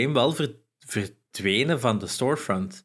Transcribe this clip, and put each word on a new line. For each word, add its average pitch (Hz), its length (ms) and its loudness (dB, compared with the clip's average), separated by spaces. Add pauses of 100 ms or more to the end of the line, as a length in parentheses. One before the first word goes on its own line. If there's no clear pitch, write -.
game 143 120 0
wel 139 180 4
ver-, 147 240 -4 (240)
verdwenen 110 1000 -2
van 113 200 2
de 95 80 -6
storefront. 104 640 -2 (120)